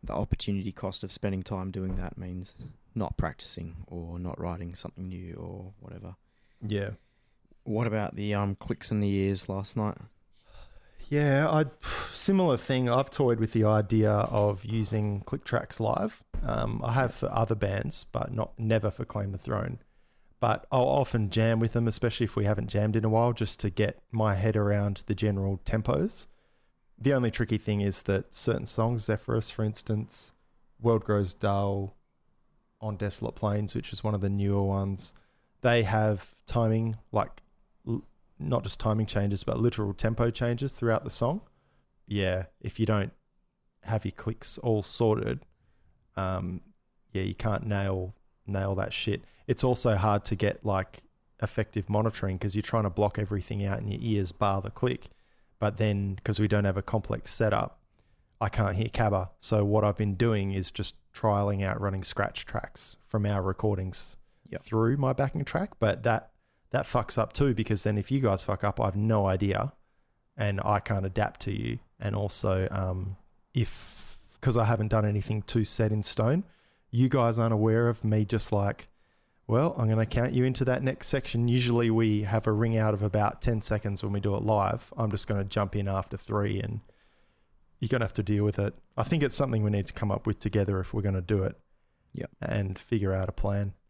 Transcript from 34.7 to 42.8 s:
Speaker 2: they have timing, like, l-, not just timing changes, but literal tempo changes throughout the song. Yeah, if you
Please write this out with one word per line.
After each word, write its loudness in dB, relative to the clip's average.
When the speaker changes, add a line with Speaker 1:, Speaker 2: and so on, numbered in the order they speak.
Speaker 2:
they 6
have 2
timing, 2
like, -2
l-, -2
not -2
just -6
timing 2
changes, 0
but -2
literal 0
tempo 0
changes -2
throughout 0
the -6
song. 0
Yeah, 0
if -8
you 2